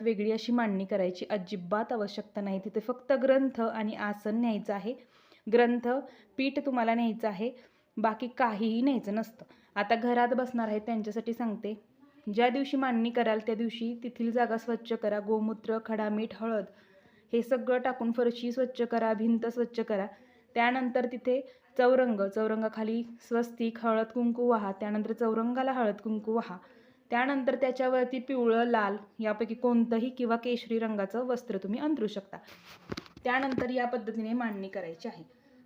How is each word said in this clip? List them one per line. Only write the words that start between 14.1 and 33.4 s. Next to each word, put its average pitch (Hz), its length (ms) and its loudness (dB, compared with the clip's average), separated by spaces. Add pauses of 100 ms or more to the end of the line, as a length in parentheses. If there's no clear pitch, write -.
जागा 226 260 2
स्वच्छ 233 360 -4
करा. 208 260 0
गोमूत्र, 220 640 -2
खडा, 214 240 -2
मीठ, 214 240 -2
हळद 220 300 -2 (720)
हे 233 80 4
सगळं 247 360 0
टाकून 247 340 0
फरशी 240 400 0
स्वच्छ 247 300 -2
करा, 226 320 2
भिंत 226 320 2
स्वच्छ 233 340 -2
करा. 214 260 -2 (480)
त्यानंतर 247 580 2
तिथे 254 420 -2 (240)
चौरंग, 247 440 6 (140)
चौरंगाखाली 220 680 0 (180)
स्वस्तिक, 233 640 -2
हळद 220 200 4
कुंकू 240 420 0
वाहा. 202 240 4
त्यानंतर 214 420 -4
चौरंगाला 240 580 0
हळद 226 240 2
कुंकू 220 380 -4
वाहा. 196 240 -2 (520)
त्यानंतर 262 460 2
त्याच्यावरती 254 640 2
पिवळं, 240 440 2
लाल 214 340 2 (220)
यापैकी 220 360 -2
कोणतंही 233 540 4
किंवा 240 260 0
केशरी 233 440 -2
रंगाचं 220 440 -2
वस्त्र 240 340 -2
तुम्ही 196 220 -4
अंथरू 285 280 0
शकता. - 300 -8 (840)
त्यानंतर 254 460 0